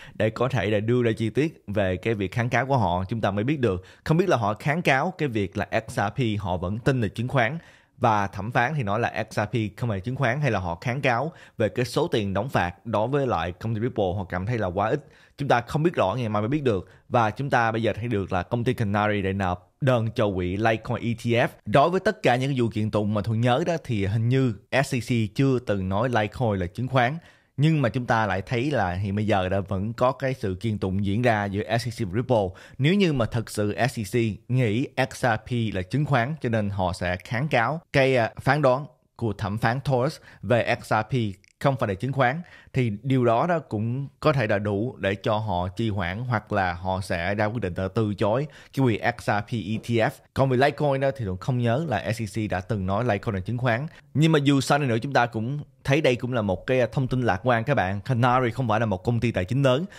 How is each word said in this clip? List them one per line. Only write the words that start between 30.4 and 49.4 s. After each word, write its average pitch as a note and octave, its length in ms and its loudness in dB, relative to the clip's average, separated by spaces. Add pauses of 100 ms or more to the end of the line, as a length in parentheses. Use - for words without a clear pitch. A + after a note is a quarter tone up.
kiện G#2+ 180 -2
tụng G2 260 -2
diễn G2 180 0
ra G#2+ 220 2
giữa G2+ 180 -2 (160)
S A#2+ 100 -6
E - 20 -6
C A2 180 -6
và E2+ 60 -6
Ripple. A2+ 340 2 (300)
Nếu D3+ 160 4
như F#3+ 180 4
mà A#2+ 140 0
thật A2+ 240 -4
sự G#2 260 -2 (140)
S - 80 -10
E A#2 60 -4
C - 100 -6 (360)
nghĩ B2 360 0 (240)
X - 40 -16
R - 120 -2 (200)
P A2+ 280 -2
là F2+ 80 -2
chứng C#3 220 -2
khoán, C#3 360 0
cho B2+ 80 -2
nên A2 220 0
họ F#2 220 0
sẽ F2+ 240 -4
kháng B2 320 -4
cáo C#3 320 0 (120)
cái, C3 240 4
à, A2+ 140 2 (100)
phán C#3+ 220 2
đoán C3+ 240 2 (300)
của A2+ 160 -2
thẩm G2+ 260 -4
phán B2 220 0
Torres C3+ 380 0 (240)
về A#2 380 2
X - 60 -18
R A#2+ 80 -2 (160)
P - 40 -4 (460)
không C#3 160 2
phải A#2 120 -2
là G2 60 -2
chứng B2+ 180 -4
khoán, C3 300 0 (300)
thì A#2+ 200 0 (100)
điều C3 220 2
đó, A#2 220 4
đó F3 120 2
cũng A#2+ 500 -4 (120)
có D#3 120 4
thể B2 140 2
là G#2+ 120 2
đủ G#2 400 -2
để G2 160 0
cho G#2+ 240 0
họ F#2 300 -2
trì A2+ 200 -2
hoãn, F#2+ 360 -4
hoặc A#2 280 -2
là F#2+ 200 2
họ F#2 280 -4
sẽ F#2 340 -2
ra G#2+ 100 0
quyết A2 180 -2
định F2 140 -4
là F#2+ 120 -2
từ G#2+ 260 0
chối A2+ 320 0 (300)
cái C3+ 100 4
quyền A2 140 2 (180)
X - 60 -14
R - 60 0
P G#2 220 -2